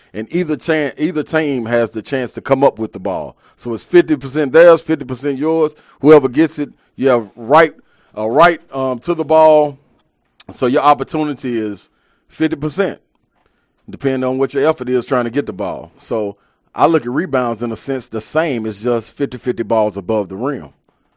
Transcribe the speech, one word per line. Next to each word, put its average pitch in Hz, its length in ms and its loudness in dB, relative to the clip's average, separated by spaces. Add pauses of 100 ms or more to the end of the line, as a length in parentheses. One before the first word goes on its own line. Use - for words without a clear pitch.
(140)
and 110 160 -8
either 156 280 -2
chan-, 151 400 -2
either 151 260 -2
team 143 420 -2
has 117 260 0
the 110 100 -8
chance 131 320 -6
to 107 80 -12
come 135 220 2
up 139 140 4
with 110 140 -6
the 101 80 -14
ball. 87 380 -6 (180)
So 120 180 -8
it's 110 100 -8
fifty 156 340 4
percent 135 340 -4
theirs, 165 300 8
fifty 147 240 -4
percent 131 340 -6
yours. 156 360 0 (260)
Whoever 143 260 6
gets 151 320 0
it, 139 140 -8 (240)
you 131 100 0
have 117 300 0
right, 143 360 4 (400)
a 107 160 -4
right, 160 320 4 (140)
um, 131 240 -4
to 170 140 -2
the 160 100 -4
ball. 151 560 4 (720)
So - 140 -2
your 135 160 2
opportunity 135 760 0
is 107 320 -6 (380)
fifty 156 300 -2
percent, 151 440 -4 (880)
depending 131 380 -4
on 131 100 -2
what 135 160 -2
your 139 140 2
effort 131 220 0
is 123 160 0
trying 127 180 0
to 117 80 -6
get 127 140 -4
the 107 80 -10
ball. 85 440 -8
So 107 400 -6 (380)
I 139 120 2
look 160 160 2
at 120 80 -6
rebounds 127 520 -2
in 117 80 -4
a 107 60 -8
sense 135 320 -8
the 110 120 -8
same. 147 440 -2
It's 104 160 -8
just 117 320 -2
fifty-fifty 127 500 -4
balls 107 320 0
above 101 320 -4
the 92 80 -12
rim, 104 380 -8 (440)